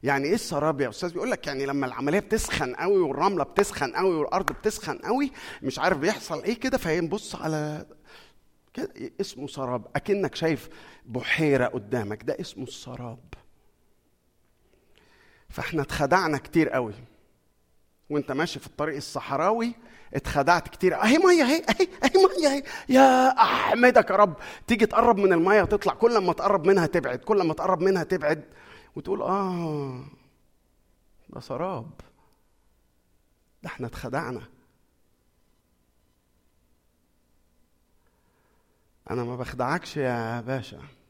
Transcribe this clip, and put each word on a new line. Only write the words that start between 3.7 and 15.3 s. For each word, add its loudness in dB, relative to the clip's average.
قوي 0
والأرض -2
بتسخن -6
قوي، -2
مش -6
عارف 2
بيحصل -4
إيه -4
كده، -2
فينبص -4
على -6
كده -8
اسمه -8
سراب، -6
أكنك -2
شايف -2
بحيرة 0
قدامك، -4
ده -4
اسمه -10
السراب. -14